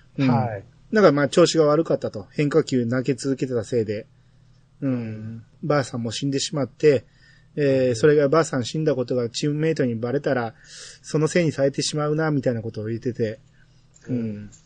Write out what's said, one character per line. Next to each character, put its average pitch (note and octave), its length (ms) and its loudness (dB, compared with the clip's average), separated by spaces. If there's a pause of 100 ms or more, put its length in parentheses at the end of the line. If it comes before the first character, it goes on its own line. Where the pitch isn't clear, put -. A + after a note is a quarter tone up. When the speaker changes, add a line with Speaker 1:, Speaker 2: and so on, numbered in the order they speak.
(180)
Speaker 1:
う C#3+ 60 2
ん。 C3 40 4
Speaker 2:
は A#2 280 0
い。 G2 80 -12 (280)
Speaker 1:
だ G#3+ 80 2
か G3 80 8
ら C#3+ 40 8
ま C#3+ 100 2
あ C#3 60 2
調 E3+ 180 6
子 D#3+ 100 -2
が D#3 100 4
悪 D3+ 180 4
か D#3 100 0
っ - 40 0
た A2+ 120 -6
と。 G2+ 220 -10
変 D3 180 0
化 D#3 140 4
球 B2 220 0
投 B2 160 -2
げ C3+ 120 -2
続 C3+ 220 -4
け D3 100 -4
て B2+ 80 -6
た A2+ 100 -2
せ A#2 180 0
い - 20 -6
で。 G#2+ 220 -8 (720)
う C#3 80 -4
ん。 A2+ 560 -6 (180)
ば D3 160 0
あ C3 60 0
さ - 120 -10
ん A#2 60 -4
も A#2 80 -4
死 C#3 160 -6
ん C#3 40 -2
で C3+ 100 -2
し - 160 -6
ま C#3 80 -2
っ A#2 40 -4
て、 C#3+ 360 2 (520)
え C3+ 360 2
ー、 - 20 -4
そ D3+ 140 4
れ D3 80 6
が D3 120 4
ば D#3 120 4
あ D#3 40 2
さ D3 140 -4
ん A#2+ 60 -2
死 D#3+ 140 -6
ん D#3 60 -2
だ D3 120 2
こ B2+ 80 -2
と C3 100 -4
が A#2+ 160 -2
チ - 160 -4
ー D3 60 0
ム D3+ 80 -4
メ D#3+ 100 2
イ D#3+ 60 0
ト D3+ 80 0
に A#2+ 100 -2
バ A#2 160 -4
レ C#3 100 -2
た C#3+ 140 -2
ら、 A#2 200 -4 (480)
そ - 180 -4
の D#3 80 2
せ F3 140 2
い - 20 0
に D3+ 80 0
さ C#3 100 -2
れ C#3 80 4
て D3 120 -2
し - 140 -6
ま D3+ 120 -2
う D3+ 80 -2
な、 D#3 160 0
み C#3 100 0
た C3 80 0
い A#2+ 40 0
な A2+ 80 -6
こ A2+ 100 -8
と A2 80 -10
を G#2 60 -6
言 A2+ 100 -4
っ A2+ 40 -10
て A#2+ 120 -4
て。 A2 260 -4 (720)
う - 40 -6
ん。 G#2+ 380 -6 (160)